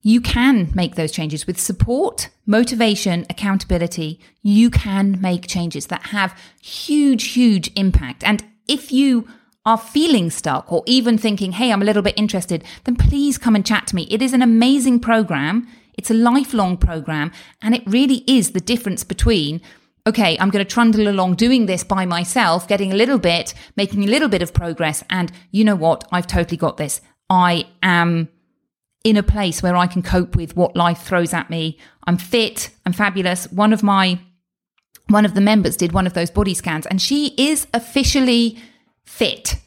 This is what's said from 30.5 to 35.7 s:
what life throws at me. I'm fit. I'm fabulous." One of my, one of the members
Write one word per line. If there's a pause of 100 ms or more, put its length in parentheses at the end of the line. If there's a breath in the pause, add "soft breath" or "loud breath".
what
life
throws
at
me. (300 soft breath)
I'm
fit. (160)
I'm
fabulous."
One
of
my, (920)
one
of
the
members